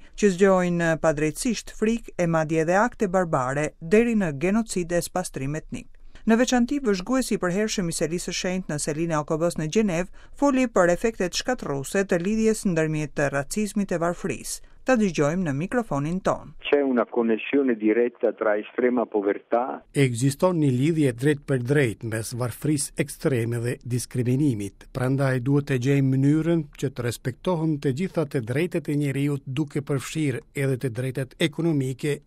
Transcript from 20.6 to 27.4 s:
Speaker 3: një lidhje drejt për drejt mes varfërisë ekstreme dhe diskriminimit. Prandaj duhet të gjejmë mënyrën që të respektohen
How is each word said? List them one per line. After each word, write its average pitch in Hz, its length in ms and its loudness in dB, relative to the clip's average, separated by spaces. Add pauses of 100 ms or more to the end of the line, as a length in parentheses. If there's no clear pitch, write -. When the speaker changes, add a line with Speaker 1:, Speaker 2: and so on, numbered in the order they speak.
Speaker 3:
një 147 160 4
lidhje 143 400 2
drejt 143 320 0
për 131 240 0
drejt 135 400 0
mes 113 240 -6
varfërisë 135 640 -4
ekstreme 120 640 -2
dhe 123 140 -2 (100)
diskriminimit. 120 1040 -2
Prandaj 131 480 0
duhet 143 320 2
të 131 140 0
gjejmë 139 260 4
mënyrën 151 540 2 (100)
që 143 160 -4
të 120 160 -4
respektohen 156 720 -2